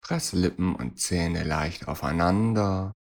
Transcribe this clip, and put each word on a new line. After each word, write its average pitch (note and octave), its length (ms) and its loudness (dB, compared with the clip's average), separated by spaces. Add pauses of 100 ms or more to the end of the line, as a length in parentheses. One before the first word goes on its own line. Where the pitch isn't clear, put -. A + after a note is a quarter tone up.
presse E3 340 -2
Lippen F2+ 380 2
und - 240 -8
Zähne E2+ 440 0
leicht D#2 440 -2
aufeinander F#2+ 1040 2 (140)